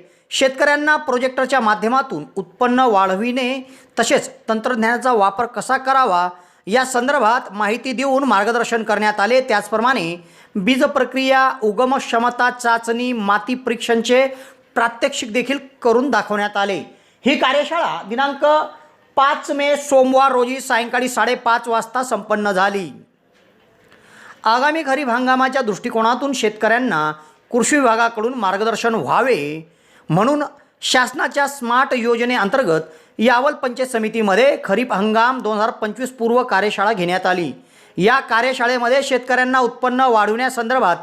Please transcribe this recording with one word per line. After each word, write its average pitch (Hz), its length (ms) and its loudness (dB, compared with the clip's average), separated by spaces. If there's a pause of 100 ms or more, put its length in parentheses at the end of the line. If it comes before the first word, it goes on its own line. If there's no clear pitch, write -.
(300)
शेतकऱ्यांना 294 680 2
प्रोजेक्टरच्या 254 640 0
माध्यमातून 220 640 0 (120)
उत्पन्न 247 460 0
वाढविणे 240 800 0 (400)
तसेच 233 300 0 (180)
तंत्रज्ञानाचा 226 640 0
वापर 208 340 2
कसा 226 300 -4
करावा 254 520 2 (380)
या 240 180 2
संदर्भात 247 680 0
माहिती 214 400 -4
देऊन 262 320 0
मार्गदर्शन 226 580 2
करण्यात 208 380 0
आले. 233 200 2
त्याचप्रमाणे 214 760 0 (380)
बीज 247 300 0
प्रक्रिया, 262 680 2 (120)
उगम 233 340 0
क्षमता 240 560 0
चाचणी, 240 600 -2
माती 208 420 0
परीक्षणचे 240 720 0 (480)
प्रात्यक्षिक 233 580 -2
देखील 247 260 -2 (240)
करून 254 280 2
दाखवण्यात 208 460 -2
आले. 202 260 -2 (420)
ही 262 140 2
कार्यशाळा 285 580 0 (120)
दिनांक 269 360 -2 (720)
पाच 285 340 0
मे 285 260 0
सोमवार 262 560 4
रोजी 254 280 -2
सायंकाळी 247 480 -2
साडेपाच 240 600 0
वाजता 226 340 -2
संपन्न 208 480 -2
झाली. 196 380 0 (1600)
आगामी 294 420 2
खरीप 269 220 -2
हंगामाच्या 254 540 0
दृष्टिकोनातून 233 720 -2
शेतकऱ्यांना 214 800 0 (400)
कृषी 240 260 0
विभागाकडून 233 580 0
मार्गदर्शन 220 600 -2
व्हावे 196 440 0 (720)
म्हणून 247 320 2 (400)
शासनाच्या 285 640 0
स्मार्ट 262 460 -2
योजनेअंतर्गत 233 840 0 (380)
यावल 254 360 2
पंचायत 254 340 -4
समितीमध्ये 220 760 2
खरीप 240 280 0
हंगाम 220 480 2
दोन 214 160 -4
हजार 220 160 0
पंचवीस 220 380 -6
पूर्व 240 320 0
कार्यशाळा 208 500 0
घेण्यात 185 340 -2
आली. 180 260 0 (440)
या 226 240 4
कार्यशाळेमध्ये 254 840 0
शेतकऱ्यांना 254 560 0
उत्पन्न 247 440 0
वाढविण्यासंदर्भात 233 1000 2